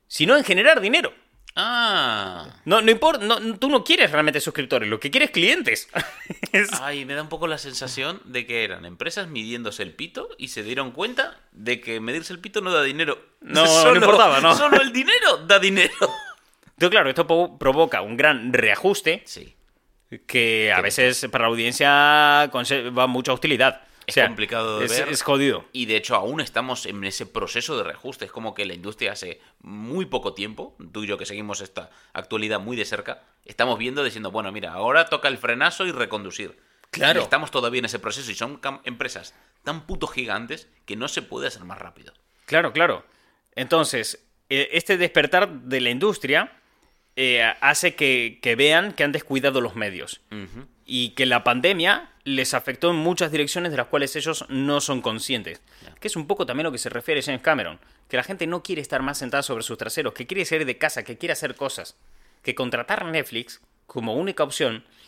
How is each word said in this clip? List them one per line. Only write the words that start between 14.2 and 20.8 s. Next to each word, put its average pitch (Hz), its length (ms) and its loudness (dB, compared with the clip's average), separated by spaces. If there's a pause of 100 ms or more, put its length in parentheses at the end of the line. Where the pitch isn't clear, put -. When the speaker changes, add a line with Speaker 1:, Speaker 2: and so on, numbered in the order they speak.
Speaker 1:
¿no? 160 160 8
Speaker 2:
solo 294 260 6
el 262 100 0
dinero 285 440 4 (100)
da 196 140 8
dinero. 190 320 4 (720)
Speaker 1:
Entonces, 175 240 2
claro, 180 200 6
esto 151 160 0
po-, 170 320 2
provoca 135 420 4
un 107 160 -6
gran 127 360 4
reajuste 160 760 2
Speaker 2:
Sí. - 280 -18 (720)
Speaker 1:
que 113 460 2
a 92 40 4
Speaker 2:
Que 92 60 4